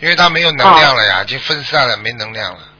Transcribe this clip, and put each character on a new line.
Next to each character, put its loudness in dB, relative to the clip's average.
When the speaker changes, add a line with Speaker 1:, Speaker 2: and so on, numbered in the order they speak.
Speaker 1:
因 -4
为 2
它 2
没 -2
有 2
能 -6
量 4
了 2
呀， 2
Speaker 2:
啊。 -2
Speaker 1:
已 -6
经 -8
分 -6
散 0
了， -2
没 -8
能 -10
量 -8
了。 -16